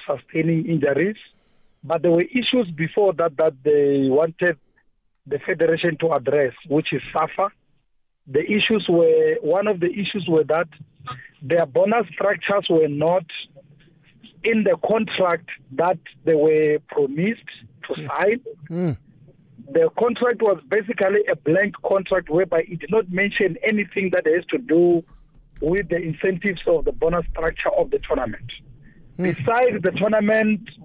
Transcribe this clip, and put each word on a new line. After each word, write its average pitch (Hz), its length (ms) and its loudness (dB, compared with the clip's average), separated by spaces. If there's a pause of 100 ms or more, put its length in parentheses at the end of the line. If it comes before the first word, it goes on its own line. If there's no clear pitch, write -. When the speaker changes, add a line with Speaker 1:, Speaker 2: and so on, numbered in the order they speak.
Speaker 1:
sustaining 160 580 -2
injuries. 160 520 0 (680)
But 156 180 -2
there 175 100 2
were 175 120 2
issues 240 520 -2
before 185 380 2
that 165 240 0
that 160 160 2 (100)
they 143 460 4
wanted 165 480 2 (680)
the 143 120 -4
federation 160 600 0
to 165 140 0
address, 135 400 0 (160)
which 151 220 0
is 143 100 -4 (120)
safa. 175 360 -2 (760)
The 143 180 0
issues 208 460 0
were, 160 520 4
one 185 260 0
of 202 120 -2
the 175 120 0
issues 196 360 -6
were 160 180 4
that 160 220 -2 (760)
their 165 240 0
bonus 190 480 0
structures 202 560 -2
were 160 180 4
not 160 380 0 (1160)
in 220 200 0
the 185 120 4 (120)
contract 185 640 0 (240)
that 170 260 0 (260)
they 160 100 4
were 156 520 4
promised 151 640 -2 (380)
to - 60 -8
Speaker 2:
Mm. 151 140 -10
Speaker 1:
sign. 190 340 -2 (280)
Speaker 2:
Mm. 165 280 -4 (720)
Speaker 1:
The 165 260 2
contract 240 440 0
was 202 260 2
basically 208 640 0
a 170 40 2
blank 185 400 0 (100)
contract 185 460 0
whereby 170 300 2
it 170 180 -8
did 147 100 -12
not 196 220 0
mention 190 520 -2
anything 208 460 -2
that 180 160 0
has 165 220 2
to 160 100 -2
do 165 460 4 (580)
with 175 280 -2
the 170 80 -2
incentives 170 680 -4
of 165 200 2
the - 60 0
bonus 165 380 -2
structure 160 480 -4
of 156 140 0
the 139 80 0
tournament. 123 520 -6 (680)
Speaker 2:
Mm. 175 160 0
Speaker 1:
Besides 233 480 0
the 185 80 0
tournament 214 760 0 (180)